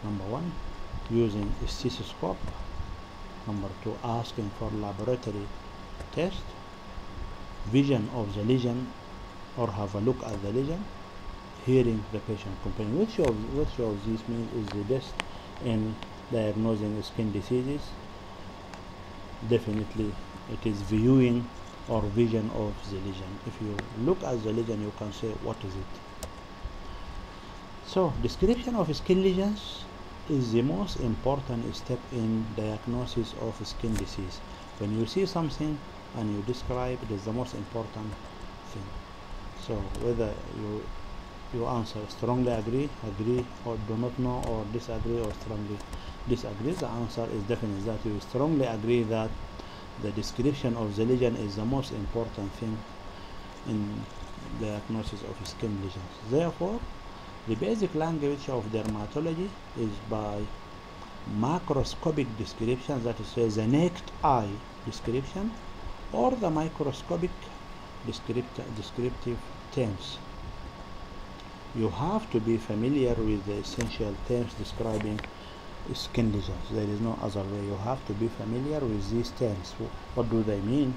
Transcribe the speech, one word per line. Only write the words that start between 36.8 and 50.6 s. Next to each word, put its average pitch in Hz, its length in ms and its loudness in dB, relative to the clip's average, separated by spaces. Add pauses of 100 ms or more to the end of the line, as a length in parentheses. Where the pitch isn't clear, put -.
it 110 80 -6
is 98 140 -2
the 107 80 0
most 123 220 -2
important 107 580 -4 (600)
thing. 98 120 -6 (840)
So, 117 80 -2 (280)
whether 113 320 2 (260)
you, 107 220 -2 (720)
you 117 120 2
answer 113 420 0
strongly 123 440 4
agree, 117 380 2 (160)
agree, 113 400 2 (180)
or 113 140 0 (100)
do 110 80 0
not 120 220 0
know, 127 280 2
or 110 280 2
disagree, 117 460 0
or 107 200 0
strongly 104 380 -4 (500)
disagree, 113 440 0
the 160 160 -2
answer 113 440 -2
is 110 120 0
definitely 104 400 0
that 107 200 -2
you 104 160 0
strongly 139 460 4
agree 113 380 4
that 110 260 2 (720)
the 156 100 0
description 127 640 2